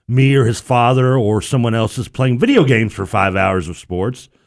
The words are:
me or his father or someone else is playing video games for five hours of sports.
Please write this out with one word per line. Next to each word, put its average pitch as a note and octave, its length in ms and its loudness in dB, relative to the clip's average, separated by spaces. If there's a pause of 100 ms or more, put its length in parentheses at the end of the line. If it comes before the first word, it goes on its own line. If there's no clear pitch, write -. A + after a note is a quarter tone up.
me C3+ 260 2
or C3+ 100 4
his A2+ 140 0
father B2+ 580 2
or G#2+ 240 0
someone A#2 340 -2
else A2 240 -2
is A#2 100 -8
playing C3 320 -2
video A#3 240 4
games A2+ 280 0
for F#2+ 140 -8
five G2 300 0
hours F#2+ 320 0
of F2+ 80 -12
sports. F#2+ 520 -8 (180)